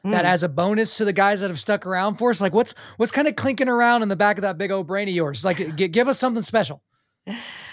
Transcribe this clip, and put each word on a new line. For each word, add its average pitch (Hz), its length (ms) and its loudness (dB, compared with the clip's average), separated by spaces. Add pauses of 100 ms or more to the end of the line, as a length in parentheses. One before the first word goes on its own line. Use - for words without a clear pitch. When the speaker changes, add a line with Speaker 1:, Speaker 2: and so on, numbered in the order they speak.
Speaker 1:
that 202 220 0
Speaker 2:
Mm. - 20 4
Speaker 1:
as 180 140 2
a 175 80 -2
bonus 202 480 0
to 214 80 0
the 202 80 -2
guys 196 260 2
that 196 80 -4
have 170 100 -6
stuck 208 280 -2
around 190 300 -2
for 240 120 0
us, 220 140 2
like, 190 100 0
what's, 220 220 2 (240)
what's 233 120 0
kinda 294 220 2
clinking 262 380 -2
around 240 320 4
in 208 80 -2
the 196 60 0
back 208 200 4
of 208 60 -6
that 190 160 -4
big 196 120 -4
old 190 160 -4
brain 196 220 -4
of 190 60 -2
yours? 151 320 -2
Like, 165 300 -4
g-, 185 120 0
give 226 180 2
us 269 120 2
something 240 240 0
special. 165 400 0 (920)